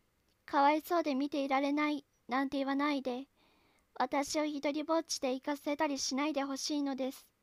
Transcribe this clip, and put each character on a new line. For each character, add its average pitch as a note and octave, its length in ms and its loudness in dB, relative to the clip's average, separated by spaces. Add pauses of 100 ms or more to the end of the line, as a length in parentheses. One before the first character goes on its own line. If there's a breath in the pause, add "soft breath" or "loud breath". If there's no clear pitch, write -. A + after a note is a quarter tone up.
(440)
か D4 180 2
わ C#4+ 100 8
い D#4 100 2
そ F4 160 2
う E4 60 4
で D4 100 2
見 C#4 160 0
て C#4 140 0
い C#4 40 -2
ら C4+ 120 2
れ C#4 120 2
な D4+ 180 2
い D4 140 -4 (240)
な C4 160 0
ん C4+ 40 -2
て C#4 100 -2
言 C4+ 80 0
わ C#4 80 0
な D4 180 2
い C#4 80 0
で、 C4 280 -6 (680 soft breath)
私 C#4+ 460 0
を D4+ 40 2
一 D4+ 160 -4 (120)
人 D4 120 -2
ぼ D#4+ 140 2
っ D#4+ 60 -2
ち - 160 -6
で C4 140 0
行 C4 80 -6
か D4 140 -4
せ D4 200 -4
た D#4 100 2
り C#4+ 120 0
し - 180 -2
な C#4+ 100 0
い D#4 60 0
で C#4 100 0
ほ C#4 140 -4
し - 140 -4
い D4 120 0
の C#4 140 -2
で C4 160 -2
す。 - 140 -18 (160)